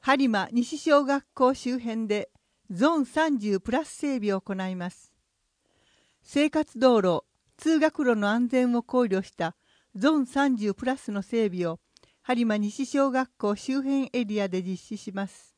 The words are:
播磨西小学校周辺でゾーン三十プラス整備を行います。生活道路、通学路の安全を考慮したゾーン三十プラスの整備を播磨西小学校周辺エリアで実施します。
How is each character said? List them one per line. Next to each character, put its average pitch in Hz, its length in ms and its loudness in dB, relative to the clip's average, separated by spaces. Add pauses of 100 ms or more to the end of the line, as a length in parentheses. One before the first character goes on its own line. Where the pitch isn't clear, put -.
播 269 280 2
磨 202 240 0
西 240 240 -2
小 294 260 4
学 277 300 -2
校 262 200 4
周 254 240 -4
辺 226 300 -6
で 208 240 -4 (400)
ゾ 196 160 2
ー 330 120 2
ン 269 60 2
三 302 320 0
十 202 220 -2
プ 226 120 -6
ラ 294 120 0
ス - 60 -12
整 285 260 -4
備 208 160 -2
を 196 80 -2
行 196 140 -8
い 185 240 -6
ま 180 140 -8
す。 - 220 -20 (1080)
生 294 280 0
活 302 300 -4
道 247 220 6
路、 180 240 0 (320)
通 320 220 2
学 302 260 0
路 240 100 4
の 208 140 0
安 240 180 0
全 247 280 2
を 240 60 0
考 - 180 -2
慮 196 220 0
し - 100 -12
た 165 260 -6 (360)
ゾ 269 220 2
ー 302 40 2
ン 254 60 0
三 277 300 0
十 208 180 -2
プ - 120 -8
ラ 254 100 0
ス - 160 -10
の 202 100 -4
整 220 280 0
備 175 160 -4
を 165 160 -6 (440)
播 240 200 2
磨 214 120 0
西 208 280 -2
小 277 260 2
学 254 240 0
校 208 220 0
周 269 240 -2
辺 269 320 0
エ 247 100 0
リ 208 180 -2
ア 196 60 0
で 185 160 -2
実 185 140 -4
施 - 200 -12
し - 140 -12
ま 196 160 -4
す。 - 300 -20